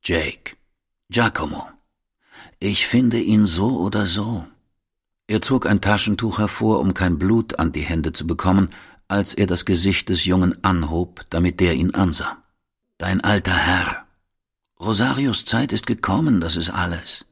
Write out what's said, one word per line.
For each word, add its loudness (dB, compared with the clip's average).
„Jake, -4
Giacomo, -2
ich -2
finde 2
ihn 4
so 0
oder -2
so.“ -4
Er 0
zog 0
ein 2
Taschentuch 0
hervor, 0
um 0
kein 0
Blut 0
an 0
die -6
Hände -2
zu -4
bekommen, 2
als -2
er 2
das -2
Gesicht 2
des 0
Jungen 2
anhob, 0
damit 0
der 2
ihn 0
ansah. -2
„Dein -2
alter 0
Herr. -2
Rosarios 0
Zeit -2
ist -4
gekommen, 0
das -2
ist -4
alles. -6